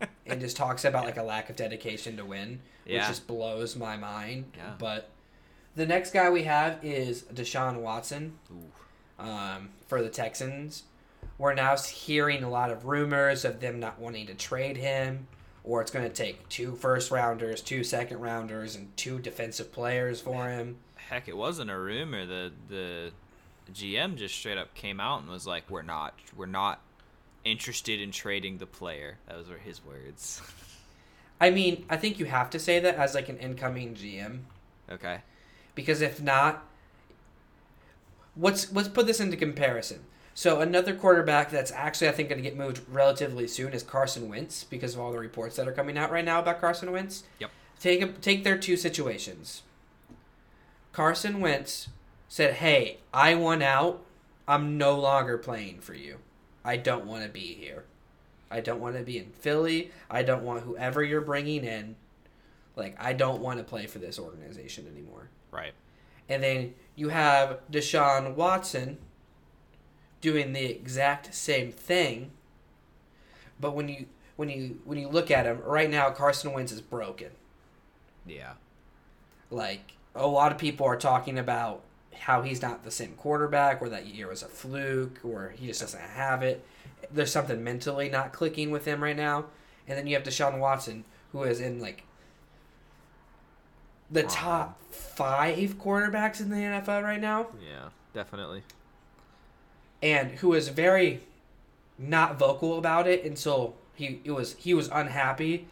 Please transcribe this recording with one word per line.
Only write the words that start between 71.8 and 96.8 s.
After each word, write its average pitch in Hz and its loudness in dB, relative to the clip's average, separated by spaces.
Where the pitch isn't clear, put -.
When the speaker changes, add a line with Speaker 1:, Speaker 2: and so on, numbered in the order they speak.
Speaker 2:
but 143 -4
when 147 -2
you, 135 -10
when 151 -4
you, 131 -8
when 147 -6
you 139 -6
look 170 2
at 127 6
him 117 0
right 151 4
now, 143 4
Carson 143 2
Wentz 127 -4
is 107 -12
broken. 107 -8
Speaker 1:
Yeah. 65 -14
Speaker 2:
Like, 104 -6
a 131 4
lot 143 6
of 147 -4
people 143 2
are 123 4
talking 131 2
about 117 -2
how 127 4
he's 127 -4
not 120 -4
the 117 -14
same - -8
quarterback, 143 2
or 120 -2
that 98 -6
year 104 -10
was - -10
a - -14
fluke, 131 -4
or 101 -8
he 127 -10
just 110 -6
doesn't 101 -10
have 131 -2
it. 131 0
There's 147 0
something 127 0
mentally 139 -4
not 135 -2
clicking 156 -2
with 147 -2
him 147 -2
right 147 0
now. 151 0
And 135 -6
then 143 -4
you 143 2
have 135 2
Deshaun 139 0
Watson, 135 0
who 139 -4
is 120 0
in, 120 -4
like, 104 -10
the 156 4
Speaker 1:
Prime. - -2
Speaker 2:
top - -2
five 156 0
quarterbacks 208 0
in 202 -4
the 208 -2
N 202 -2
F 202 -4